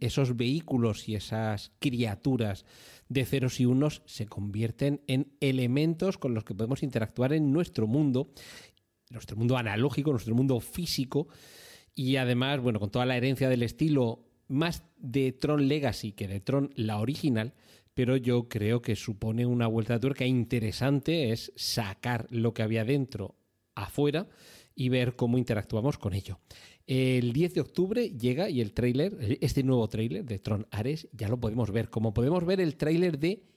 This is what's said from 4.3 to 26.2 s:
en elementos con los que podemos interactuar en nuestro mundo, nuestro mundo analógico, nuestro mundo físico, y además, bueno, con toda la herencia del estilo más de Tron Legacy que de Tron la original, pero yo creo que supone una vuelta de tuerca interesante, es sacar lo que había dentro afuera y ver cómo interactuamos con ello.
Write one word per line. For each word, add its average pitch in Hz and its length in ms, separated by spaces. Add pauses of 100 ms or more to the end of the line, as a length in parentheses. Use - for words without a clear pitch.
en 135 340
elementos 143 800
con 123 160
los 110 100
que 107 100
podemos 113 280
interactuar 123 500
en 151 200
nuestro 151 340
mundo, 135 460 (760)
nuestro 113 300
mundo 120 180
analógico, 123 540
nuestro 113 240
mundo 131 260
físico, 151 680 (680)
y 131 220
además, 127 440
bueno, 117 200
con 101 100
toda 123 160
la 127 100
herencia 131 320
del 123 140
estilo 123 640 (220)
más 156 340 (160)
de 131 340
Tron 143 360
Legacy 127 440
que 101 160
de 98 120
Tron 139 340
la 107 240
original, 120 560 (400)
pero 127 240
yo 120 300
creo 110 340
que 110 120
supone 113 520
una 120 220
vuelta 113 260
de 110 60
tuerca 131 260
interesante, 123 1080
es - 240
sacar 113 720
lo 117 240
que 113 100
había 110 220
dentro 120 520 (380)
afuera 147 540 (460)
y 127 160
ver 123 260
cómo 123 220
interactuamos 113 580
con 95 160
ello. 98 280 (460)